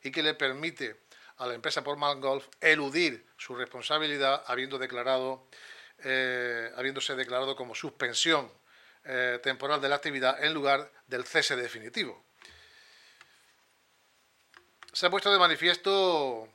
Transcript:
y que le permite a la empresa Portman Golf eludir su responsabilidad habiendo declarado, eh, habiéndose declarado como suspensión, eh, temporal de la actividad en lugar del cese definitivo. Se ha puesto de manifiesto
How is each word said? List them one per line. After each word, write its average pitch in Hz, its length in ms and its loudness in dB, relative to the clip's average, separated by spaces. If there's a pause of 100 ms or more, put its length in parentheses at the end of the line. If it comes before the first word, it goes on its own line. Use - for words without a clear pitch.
y 135 80 -8
que 156 140 -2
le 151 120 2
permite 139 640 -4 (360)
a 127 100 -8
la 120 60 -4
empresa 135 300 -4
Portman 143 380 -2
Golf 135 260 -2 (140)
eludir 151 640 2 (100)
su - 180 -12
responsabilidad 139 920 -2
habiendo 131 320 -4
declarado, 131 680 -2 (520)
eh, 123 800 -2
habiéndose 135 380 -4
declarado 127 400 -4
como 120 200 -10
suspensión, 135 760 0 (540)
eh, 127 400 -2
temporal 139 380 0
de 139 80 2
la 143 60 4
actividad 139 480 0
en 156 100 4
lugar 139 360 2 (180)
del 127 180 -4
cese 147 320 2
definitivo. 120 680 -6 (2750)
Se - 120 0
ha 180 40 8
puesto 196 220 2
de 202 60 8
manifiesto 170 1160 4